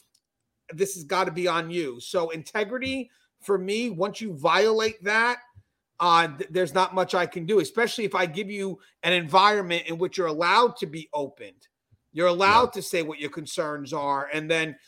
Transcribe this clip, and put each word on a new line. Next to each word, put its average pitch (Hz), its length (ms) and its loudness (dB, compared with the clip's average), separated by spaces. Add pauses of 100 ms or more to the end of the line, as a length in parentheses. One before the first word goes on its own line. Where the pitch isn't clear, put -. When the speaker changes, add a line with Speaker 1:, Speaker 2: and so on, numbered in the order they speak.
(680)
Speaker 1:
this 190 260 -4
has 165 80 -16
gotta 185 280 0
be 175 160 -2
on 165 240 -2
you. 147 280 -4
So 170 300 -2
integrity, 240 800 -6 (320)
for 202 160 0
me, 208 320 -2
once 190 320 -4
you 214 120 -6
violate 214 680 2
that, 226 360 0 (600)
uh, 170 280 6
th-, 147 240 -8
there's 170 220 0
not 185 200 2
much 185 220 0
I 175 100 2
can 165 200 -8
do, 196 140 4
especially 226 460 0
if 196 100 -4
I 185 100 2
give 185 260 -6
you 196 280 -6 (240)
an 170 100 4
environment 180 720 2
in 165 100 -6
which 175 200 -2
you're 175 100 0
allowed 175 500 4
to 196 80 -6
be 156 280 -12
opened. 131 540 -8 (440)
You're 170 160 2
allowed 196 380 6
Speaker 2:
Yeah. 247 60 -8
Speaker 1:
to 214 100 -8
say 170 220 -2
what 151 160 -8
your 147 100 -6
concerns 147 640 -6
are. 143 400 -2
And 156 160 -4
then, 160 280 0 (100)